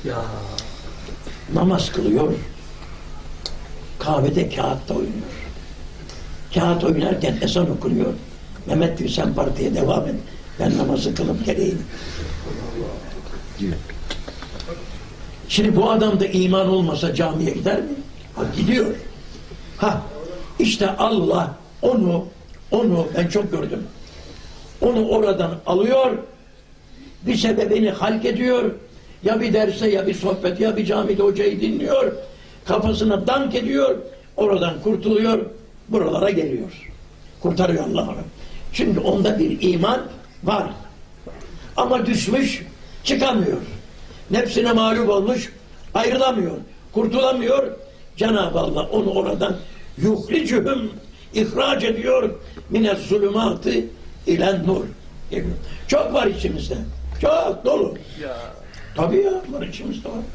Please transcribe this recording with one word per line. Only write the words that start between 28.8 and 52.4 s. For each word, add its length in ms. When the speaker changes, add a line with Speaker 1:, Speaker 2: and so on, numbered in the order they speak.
Speaker 2:
Ya 160
bir 120
derse, 380
ya 160
bir 80
sohbet, 460
ya 160
bir 100
camide 360
hocayı 380
dinliyor. 520
Kafasına 640
dank 280
ediyor, 440
oradan 380
kurtuluyor, 600
buralara 420
geliyor. 580
Kurtarıyor 420
Allah 180
onu. 140
Çünkü 280
onda 380
bir 340
iman 280
var. 220
Ama 300
düşmüş, 600
çıkamıyor. 520
Nefsine 420
mağlup 380
olmuş, 420
ayrılamıyor, 600
kurtulamıyor. 800
Cenab-ı 440
Allah 220
onu 180
oradan 460
yuhricühüm, 920
ihraç 500
ediyor, 460